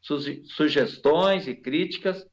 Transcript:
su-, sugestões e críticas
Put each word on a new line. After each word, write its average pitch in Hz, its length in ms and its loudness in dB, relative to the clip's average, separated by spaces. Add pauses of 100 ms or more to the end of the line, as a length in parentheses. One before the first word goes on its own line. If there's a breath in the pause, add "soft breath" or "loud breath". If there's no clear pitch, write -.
su-, 143 460 -6
sugestões 151 1000 2
e 127 80 -8
críticas 180 800 -4